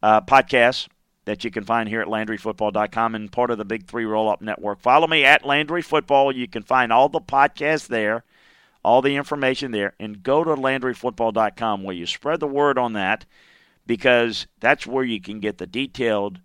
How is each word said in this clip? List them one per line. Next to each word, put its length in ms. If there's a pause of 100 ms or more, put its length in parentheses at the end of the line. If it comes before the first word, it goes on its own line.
uh, 180
podcast 640 (380)
that 180
you 60
can 140
find 260
here 120
at 60
Landry 300
Football 320
dot 220
com 240
and 160
part 180
of 80
the 80
Big 220
Three 180
Roll 240
Up 120
Network. 400
Follow 260
me 180
at 220
Landry 340
Football. 500
You 160
can 140
find 320
all 160
the 100
podcasts 680
there, 360 (600)
all 180
the 140
information 560
there, 280
and 220
go 220
to 100
Landry 400
Football 380
dot 240
com 260
where 140
you 100
spread 340
the 80
word 300
on 160
that, 320 (640)
because 580 (140)
that's 260
where 180
you 160
can 200
get 180
the 80
detailed 800